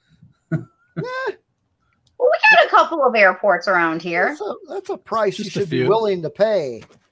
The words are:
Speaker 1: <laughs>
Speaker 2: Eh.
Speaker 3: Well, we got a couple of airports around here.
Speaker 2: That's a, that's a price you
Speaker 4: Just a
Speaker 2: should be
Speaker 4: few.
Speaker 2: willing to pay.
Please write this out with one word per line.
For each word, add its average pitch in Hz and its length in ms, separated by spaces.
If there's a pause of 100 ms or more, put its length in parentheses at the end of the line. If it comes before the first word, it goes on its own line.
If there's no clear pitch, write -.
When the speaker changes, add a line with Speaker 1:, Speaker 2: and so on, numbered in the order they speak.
(500)
Speaker 1:
<laughs> - 20
Speaker 2:
Eh. 494 800 (840)
Speaker 3:
Well, 494 140
we 855 260
got 622 100
a - 40
couple 320 340
of 240 120
airports 190 500
around 170 340
here. 175 280
Speaker 2:
That's 294 120
a, 415 140 (140)
that's 381 220
a 359 60
price 214 420
you 208 60
Speaker 4:
Just 185 120
a - 40
Speaker 2:
should 196 100
be 131 100
Speaker 4:
few. 127 80
Speaker 2:
willing 208 340
to 151 80
pay. 156 520 (300)